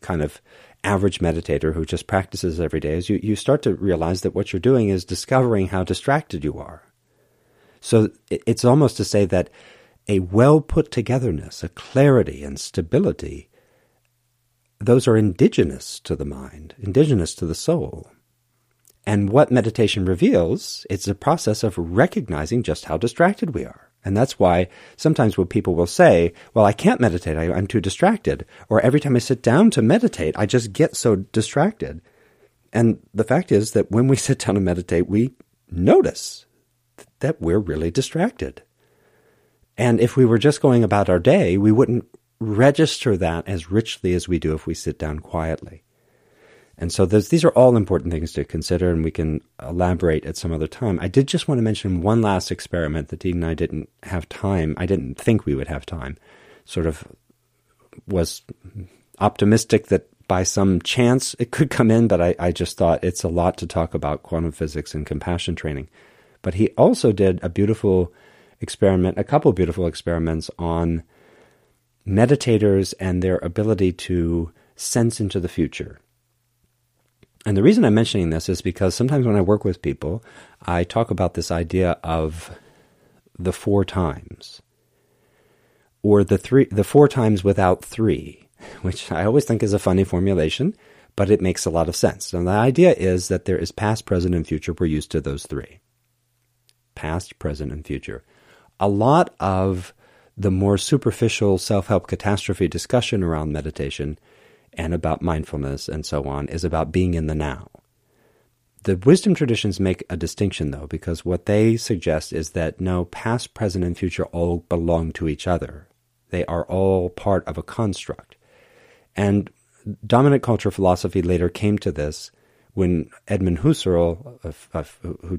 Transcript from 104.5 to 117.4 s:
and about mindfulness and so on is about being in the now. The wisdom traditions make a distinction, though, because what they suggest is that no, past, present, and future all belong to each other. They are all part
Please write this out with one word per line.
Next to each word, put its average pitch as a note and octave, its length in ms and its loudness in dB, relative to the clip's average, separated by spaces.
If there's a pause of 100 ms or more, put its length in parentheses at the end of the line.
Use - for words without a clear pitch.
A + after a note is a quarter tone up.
and E2+ 220 -6
about D#2+ 280 -4
mindfulness D2 640 -4
and D#2 180 -8
so C#2+ 180 -4
on C#2+ 240 -6
is E2+ 160 -8
about D#2+ 280 -2
being F2+ 220 0
in D#2+ 120 -2
the D#2 80 -2
now. D2 340 -6 (1160)
The F#2+ 120 0
wisdom E3 380 4
traditions A2 440 -2
make F#2 300 0
a F2+ 80 -8
distinction, E2 540 -4
though, C#2+ 160 -10
because E2 380 -8
what F2 220 -4
they A2 300 4
suggest E2 560 -4
is D#2+ 180 -6
that E2 300 -4
no, F2+ 260 -2
past, - 460 -6
present, F#2 320 -4
and F2 140 -4
future F2+ 280 -4
all E2+ 420 -4
belong E2 440 -2
to E2 160 -6
each D2 180 -6
other. D#2+ 420 -6 (420)
They F2+ 160 -4
are E2+ 180 -4
all F#2+ 460 0
part F#2+ 360 -2